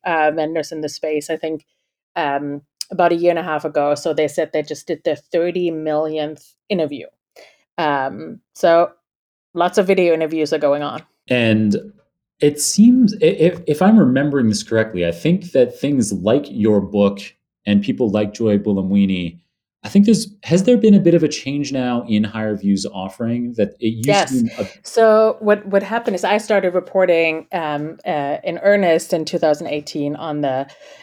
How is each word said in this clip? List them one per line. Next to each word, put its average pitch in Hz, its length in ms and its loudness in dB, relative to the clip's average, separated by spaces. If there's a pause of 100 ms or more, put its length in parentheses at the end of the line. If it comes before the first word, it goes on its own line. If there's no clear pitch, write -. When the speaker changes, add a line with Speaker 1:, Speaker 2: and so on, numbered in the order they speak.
Speaker 1:
uh, 160 300 2
vendors 160 380 -4
in 156 100 -8
the 151 80 -6
space. 151 400 -6
I 160 80 -4
think, 160 260 -8 (520)
um, 143 440 -4 (300)
about 170 220 2
a 170 40 2
year 175 140 2
and 170 80 0
a 160 40 -4
half 156 220 -4
ago, 147 300 0
so 156 180 -2
they 151 160 0
said 151 240 -4
they 156 100 -2
just - 240 -12
did 160 180 -6
their 156 120 -2
thirty 175 540 -2
millionth 156 840 -6 (160)
interview. 147 380 -4 (720)
Um, 151 640 -4 (140)
so 170 360 4 (640)
lots 180 240 0
of 190 80 2
video 185 260 4
interviews 160 400 -2
are 156 60 2
going 147 240 0
on. 127 200 -8 (260)
Speaker 2:
And 110 480 2 (640)
it 147 200 2
seems, 240 540 4
i-, - 100 -12
if, 175 440 2
if 147 120 -2
I'm 208 160 6
remembering 139 520 2
this 104 160 -2
correctly, 107 420 0
I 85 60 0
think 170 400 -2
that 123 260 2
things 131 340 -2
like 107 360 0
your 107 320 2
book 101 400 0 (440)
and 104 160 2
people 120 300 -2
like 104 240 -2
Joy 107 240 0
Buolamwini, 95 840 -2 (440)
I - 40 -14
think 202 180 4
there's, 226 200 2 (160)
has 180 220 0
there 247 120 4
been 208 180 6
a 190 60 8
bit 165 140 4
of 165 80 4
a 151 60 2
change 143 440 -6
now 123 360 -2
in 107 160 2
HireVue's 104 640 -2
offering 117 640 -6
that 101 260 -2
it 117 160 -2
used 117 140 -6
Speaker 1:
Yes. 165 280 0
Speaker 2:
to 120 60 2
be 113 160 -2
a 98 100 -8 (140)
Speaker 1:
So 220 560 4
what, 208 280 0
what 196 180 0
happened 220 320 -4
is 185 80 -6
I 208 140 0
started 190 360 0
reporting, 165 800 0
um, 151 520 -6
uh, 147 380 -4
in 170 160 -6
earnest 196 540 2
in 160 120 0
two 170 140 -4
thousand 156 300 0
eighteen 147 480 -6
on 151 240 -8
the, 135 280 -4 (340)